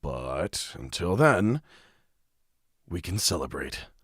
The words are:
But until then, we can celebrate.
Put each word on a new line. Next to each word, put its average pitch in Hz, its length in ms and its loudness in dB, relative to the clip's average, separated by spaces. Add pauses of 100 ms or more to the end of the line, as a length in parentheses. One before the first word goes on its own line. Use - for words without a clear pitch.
But 65 720 -4
until 87 400 -2
then, 120 460 6 (1300)
we 87 140 -6
can 95 180 -4
celebrate. - 680 -2 (180)